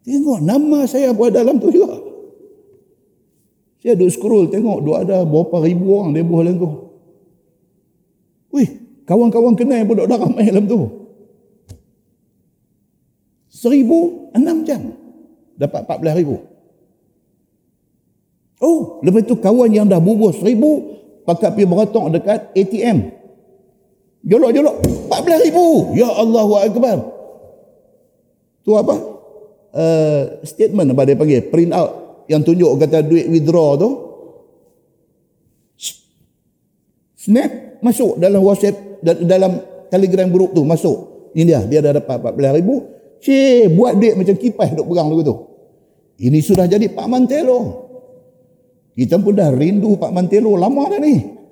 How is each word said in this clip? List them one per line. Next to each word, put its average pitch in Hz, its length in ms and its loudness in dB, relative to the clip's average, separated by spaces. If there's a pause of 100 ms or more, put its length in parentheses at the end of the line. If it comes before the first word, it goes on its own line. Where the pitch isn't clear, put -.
Tengok 277 400 -4
nama 285 380 0 (100)
saya 262 240 0
buat 226 160 0
dalam 226 320 0
tu - 80 2
juga. 339 300 2 (1800)
Saya 226 160 0
duk 180 160 2
scroll, 202 360 0
tengok 202 320 -2
duk 151 160 -2
ada 185 280 -2
berapa 165 360 0
ribu 180 360 0
orang 165 160 -4
dia 165 120 -2
buat 170 200 0
dalam 180 120 -2
tu. 170 120 -4 (1800)
Wih, 277 160 0 (360)
kawan-kawan 233 520 2
kenal 240 280 0
pun 202 160 0
duk 160 80 -2
ada 247 120 0
ramai 226 260 0
dalam 208 180 2
tu. 208 140 0 (2750)
Seribu, 285 840 0
enam 320 320 0
jam. 240 240 -6 (640)
Dapat 135 320 -6
empat 165 160 -6
belas 156 160 -2
ribu. 139 220 -2 (2250)
Oh, 302 440 -2
lepas 185 200 4
tu 240 120 0
kawan 233 320 2
yang 208 160 2
dah 185 160 4
bubuh 208 320 2
seribu, 254 640 0 (320)
pakat 170 240 -2
pergi 202 160 0
beratok 196 400 0
dekat 196 300 -2 (180)
A 190 80 2
T 190 160 -8
M. 226 160 0 (1300)
Jolok-jolok, 254 560 0
empat - 440 -4
belas 330 200 2
ribu. 320 480 2
Ya 233 160 2
Allahu 214 480 0
Akbar. 220 400 0 (1700)
Tu 208 80 2
apa? 214 220 2 (760)
Eh, 156 520 0 (200)
statement 165 500 0
apa 131 140 2
dia 139 80 4
panggil? 143 320 2
Print 170 240 0
out 175 200 -2 (360)
yang 151 160 0
tunjuk 165 320 2
kata 151 260 2
duit 151 300 0
withdraw 156 480 2
tu. 202 100 2 (3250)
Snap - 600 -2
masuk 233 400 -2
dalam 190 240 2
WhatsApp, 196 580 -2
da-, 165 240 0
dalam 185 380 2 (260)
Telegram 185 400 0
group 185 240 2
tu 147 140 2
masuk. - 640 -4
Ini 160 140 0
dia, 156 180 4
dia 139 160 0
dah 143 160 0
dapat 131 220 -6
empat 113 160 -6
belas 135 220 0
ribu. 208 260 0 (380)
Cik, 254 560 4
buat 240 180 2
duit 208 220 2
macam 185 180 2
kipas 208 380 -2
duk 156 180 -4
pegang 170 160 0
lagu 160 160 0
tu. 131 120 0 (840)
Ini 139 220 2
sudah 185 240 0
jadi 202 260 0
Pak - 160 -10
Mantelo. 254 840 -2 (1000)
Kita 127 320 -2
pun 208 80 2
dah 185 240 2
rindu 190 400 0
Pak - 160 -6
Mantelo 190 480 0
lama 277 320 0
dah 403 80 -4
ni. 294 160 2 (360)